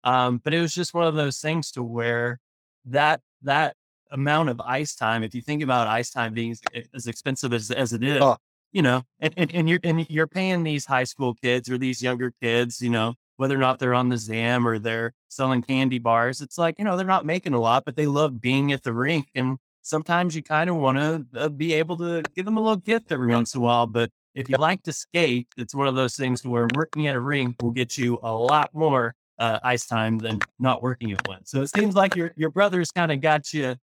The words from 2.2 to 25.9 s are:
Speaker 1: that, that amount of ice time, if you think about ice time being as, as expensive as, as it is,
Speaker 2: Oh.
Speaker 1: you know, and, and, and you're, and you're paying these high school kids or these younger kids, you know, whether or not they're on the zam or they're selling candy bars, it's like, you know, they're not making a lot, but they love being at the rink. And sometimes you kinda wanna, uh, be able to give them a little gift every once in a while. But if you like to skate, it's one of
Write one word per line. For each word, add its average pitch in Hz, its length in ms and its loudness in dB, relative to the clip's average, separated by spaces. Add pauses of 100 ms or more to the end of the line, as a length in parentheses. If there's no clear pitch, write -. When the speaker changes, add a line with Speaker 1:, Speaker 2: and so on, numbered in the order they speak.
Speaker 1:
that, 143 340 2 (220)
that 143 340 0 (360)
amount 147 380 2
of 120 100 -6
ice 135 340 -4
time, 113 300 0
if 110 100 -8
you 120 80 -6
think 151 200 -4
about 123 260 2
ice 113 220 -2
time 117 240 -4
being 117 180 -4
as, 113 80 -12 (340)
as 120 140 -10
expensive 127 440 -4
as, 110 200 -2
as 120 200 0
it 117 120 -2
is, 139 180 2
Speaker 2:
Oh. 127 140 6 (360)
Speaker 1:
you 196 100 2
know, 127 200 4 (160)
and, 156 180 -2
and, 165 180 0
and 165 140 2
you're, 175 140 2
and 165 260 0
you're 156 200 0
paying 185 340 0
these 147 240 -2
high 131 180 2
school 123 300 -2
kids 123 340 0
or 127 100 -2
these 127 240 -2
younger 127 380 -2
kids, 120 400 0
you 123 100 0
know, 117 240 0 (220)
whether 135 200 0
or - 20 0
not 131 220 2
they're 123 140 2
on 123 160 4
the 120 80 0
zam 117 500 0
or 113 100 0
they're 113 340 -4 (160)
selling 131 340 0
candy 131 360 0
bars, 117 420 2
it's - 180 -12
like, 165 200 0
you 208 60 -4
know, 185 120 0
they're 185 100 -2
not 190 200 2
making 165 280 -2
a 120 60 2
lot, 117 240 4
but 127 120 -8
they 151 100 0
love 139 340 0
being 135 320 2
at 135 120 -4
the 120 80 -2
rink. 139 420 0
And 131 240 -2 (240)
sometimes 170 540 -2
you 151 60 -6
kinda 165 300 0
wanna, 147 520 2 (120)
uh, 147 120 -2
be 151 240 -2
able 160 240 0
to 170 260 -4 (140)
give 185 80 -4
them 220 120 0
a 214 40 0
little 214 160 2
gift 226 340 -2
every 127 240 2
once 117 220 0
in 127 40 -2
a 120 40 2
while. 120 240 4
But 117 220 0 (260)
if 123 120 -8
you 131 80 2
like 160 280 0
to 156 80 -6
skate, 127 640 0
it's 120 180 -10
one 139 140 0
of 131 80 0